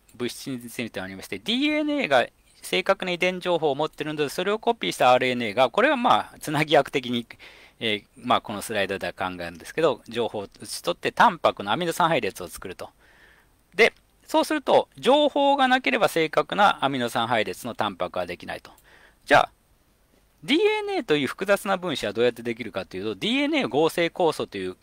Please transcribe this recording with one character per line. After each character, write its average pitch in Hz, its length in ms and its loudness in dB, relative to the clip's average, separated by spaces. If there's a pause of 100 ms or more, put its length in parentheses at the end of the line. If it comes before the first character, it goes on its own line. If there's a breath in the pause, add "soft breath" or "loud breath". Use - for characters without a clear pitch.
(160)
物 120 140 -4
質 - 200 -12
に 123 100 -8
つ 120 220 -10
い 110 80 -8
て 98 100 -8
あ 95 60 -8
り 95 100 -12
ま 95 60 -14
し - 60 -16
て、 139 100 -8
デ 202 160 -6
ィ 254 60 -2
ー 302 180 0
エ 311 60 -2
ヌ 294 180 -2
エ - 20 -2
ー 165 40 -4
が 127 180 4 (340)
正 185 220 -2
確 190 240 0
な 180 60 -4
遺 175 60 -4
伝 185 220 0
情 175 180 0
報 151 120 2
を 131 40 -2
持 139 120 -2
っ - 40 -12
て - 120 -12
い 151 40 -4
る 151 60 -6
の 151 100 -4
で、 139 60 0
そ 180 160 -4
れ 202 80 -2
を 220 60 -2
コ 233 160 0
ピ 185 140 -6
ー 156 40 -2
し - 60 -10
た 127 140 6
ア 127 40 8
ー - 40 0
ル 131 80 2
エ 123 60 0
ヌ 120 120 -4
エ - 40 -4
ー 98 40 -8
が、 123 160 4
こ - 100 0
れ 269 80 4
は 294 80 2
ま 214 380 2
あ、 - 40 -20
つ - 120 -8
な 156 160 0
ぎ 151 80 2
役 143 160 4
的 123 200 -2
に、 117 160 -4 (540 loud breath)
え 107 240 -2
ー、 - 0 - (120)
ま 117 200 2
あ、 95 60 0
こ 113 100 -10
の 98 80 -6
ス 113 140 -8
ラ 101 80 0
イ 95 60 0
ド 95 100 -2
で 90 80 -4
は 87 80 -4
考 90 260 -6
え 85 40 -8
る 85 80 -10
ん 82 60 -18
で - 60 -20
す - 80 -16
け 160 80 -4
ど、 147 260 0
情 113 220 -4
報 107 120 -6
を - 20 -8 (180)
写 110 60 -14
し - 160 -12
取 175 120 -2
っ - 40 -10
て - 140 -4
タ 226 180 4
ン 170 80 -4
パ 104 160 2
ク - 80 -10
の 202 100 -2
ア 226 60 2
ミ 175 80 -2
ノ 160 80 0
酸 170 140 2
配 156 120 2
列 95 240 -6
を 82 40 -10
作 - 200 -14
る 90 60 -12
と。 - 160 -14 (840 soft breath)
で、 - 200 4 (320)
そ 320 140 2
う - 40 2
す - 80 -4
る 302 80 -2
と、 - 380 4
情 277 320 4
報 277 260 4
が 262 120 4
な 254 120 4
け - 100 -2
れ 254 80 2
ば 185 100 4
正 160 200 2
確 151 260 -2
な 190 300 4
ア 135 60 0
ミ 139 80 -2
ノ 120 100 0
酸 117 200 0
配 110 180 2
列 92 200 -8
の 113 80 -6
タ 110 140 -2
ン 95 80 -6
パ 90 140 -4
ク - 80 -6
は 90 80 -2
で 87 100 -10
き - 80 -18
な - 120 -10
い - 40 -18
と。 - 100 -20 (540 soft breath)
じ 294 100 2
ゃ - 40 8
あ、 - 120 2 (920)
デ 220 100 0
ィ - 40 4
ー - 20 2
エ 427 220 2
ヌ 403 140 -6
エ - 20 -2
ー 269 40 -4
と 151 140 0
い 143 80 -2
う - 20 0
複 - 200 -8
雑 202 200 0
な 196 120 0
分 175 180 -6
子 - 80 -6
は 101 80 -4
ど 110 80 -4
う 120 60 4
や 123 40 4
っ 117 40 -2
て 117 80 -14
で 120 120 -6
き 120 80 -12
る 107 80 -10
か 95 140 -6
と - 140 -12
い - 20 -6
う 101 40 -6
と、 107 100 -4
デ 156 140 -6
ィ 247 80 -2
ー 285 80 0
エ 277 40 -2
ヌ 320 100 -2
エ - 60 0
ー 117 40 -4
合 147 200 2
成 170 200 0
酵 165 240 0
素 - 140 -6
と - 120 -10
い - 100 -6
う - 140 -10